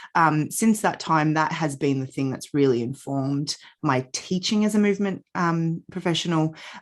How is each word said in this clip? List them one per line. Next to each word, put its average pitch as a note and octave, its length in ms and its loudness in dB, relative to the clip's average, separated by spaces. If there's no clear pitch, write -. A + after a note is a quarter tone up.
um, D#3 360 4
since A3 300 2
that - 180 0
time, D#3 340 2
that D#3 180 2
has D#3 240 -2
been C#3 240 0
the C3 80 -4
thing C3+ 220 -4
that's - 240 -8
really C3+ 280 4
informed C#3 760 -4
my C3 320 0
teaching G#3 520 -2
as G#3+ 100 0
a G#3+ 40 4
movement, G3+ 440 0
um, E3 460 0
professional, E3 640 0